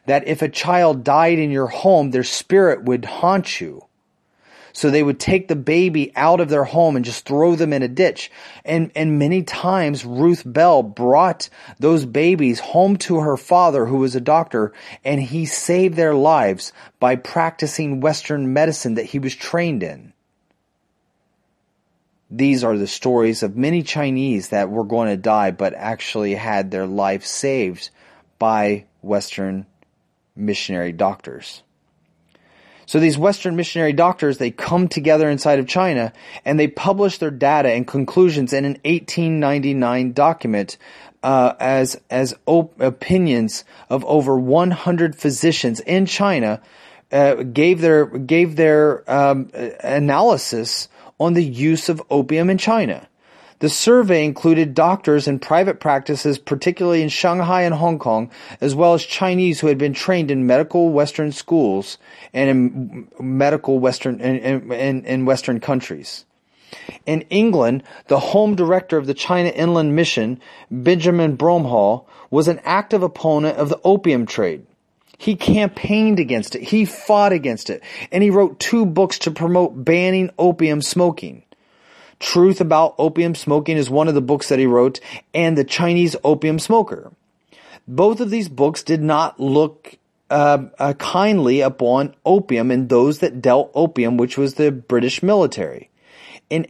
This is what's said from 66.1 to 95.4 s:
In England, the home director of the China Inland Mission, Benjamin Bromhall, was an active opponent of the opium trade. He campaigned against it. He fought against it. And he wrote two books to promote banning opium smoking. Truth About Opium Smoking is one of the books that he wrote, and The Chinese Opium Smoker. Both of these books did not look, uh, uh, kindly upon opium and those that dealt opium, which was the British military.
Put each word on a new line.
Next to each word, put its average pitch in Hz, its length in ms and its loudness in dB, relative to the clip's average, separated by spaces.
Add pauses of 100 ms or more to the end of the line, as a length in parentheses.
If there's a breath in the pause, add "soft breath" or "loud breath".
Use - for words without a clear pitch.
In 156 240 -2
England, 165 540 2 (240 loud breath)
the 139 120 4
home 208 360 2
director 180 420 0
of 135 100 -2
the 135 60 -2
China 180 340 0
Inland 160 480 0
Mission, 127 460 -2 (280 loud breath)
Benjamin 165 680 2
Bromhall, 123 680 2 (240 loud breath)
was 151 200 2
an 170 160 0
active 196 360 0
opponent 156 560 -2
of 147 120 -2
the 160 160 -4
opium 175 400 2
trade. 87 400 -4 (520)
He 208 200 -2
campaigned 208 800 0
against 120 380 -2
it. - 60 -10
He 214 200 2
fought 202 480 2
against 135 380 -4
it. 98 120 -8 (300 loud breath)
And 185 120 2
he 208 60 6
wrote 190 300 2
two 233 260 0
books 185 340 0
to 165 120 -4
promote 170 540 0
banning 180 520 2
opium 165 440 2
smoking. 165 640 -2 (720 soft breath)
Truth 185 420 4
About 160 380 2
Opium 160 360 0
Smoking 151 400 0
is 139 140 -2
one 151 180 2
of 156 60 0
the 143 80 2
books 135 260 -2
that 131 120 2
he 135 60 4
wrote, 123 360 2 (320 loud breath)
and 165 240 0
The 135 80 2
Chinese 175 580 0
Opium 156 340 0
Smoker. - 540 -2 (760 loud breath)
Both 202 360 2
of 214 80 -4
these 208 180 -6
books 143 340 -2
did 160 200 -2
not 156 400 0
look, 147 540 -2 (340)
uh, 147 300 2 (200)
uh, 139 140 -2
kindly 175 640 0
upon 131 560 0 (100)
opium 135 460 2
and 127 160 0
those 127 320 2
that 127 220 -4
dealt 131 340 2
opium, 131 400 0
which 123 220 0
was 139 160 0
the 151 180 0
British 123 500 -2
military. 143 680 -2 (600 loud breath)